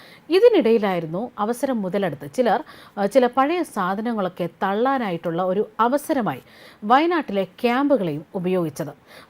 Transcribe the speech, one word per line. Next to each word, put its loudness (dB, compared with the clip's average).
ഇതിനിടയിലായിരുന്നു 2
അവസരം -2
മുതലെടുത്ത് -4
ചിലർ, 2
ആ, 0
ചില 4
പഴയ 0
സാധനങ്ങളൊക്കെ -4
തള്ളാനായിട്ടുള്ള -2
ഒരു -2
അവസരമായി -2
വയനാട്ടിലെ 2
ക്യാമ്പുകളെയും 0
ഉപയോഗിച്ചത്. -2